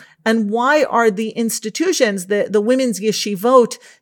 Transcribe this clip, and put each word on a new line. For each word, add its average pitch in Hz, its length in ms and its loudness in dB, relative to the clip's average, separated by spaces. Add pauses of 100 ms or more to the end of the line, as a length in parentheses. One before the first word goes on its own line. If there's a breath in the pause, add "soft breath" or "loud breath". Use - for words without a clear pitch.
(260 loud breath)
And 226 240 0
why 254 360 2
are 226 260 2
the 220 200 -6
institutions, 220 920 -2
the, 202 240 -2
the 208 120 0
women's 247 380 0
yeshivot, 214 800 2 (240 loud breath)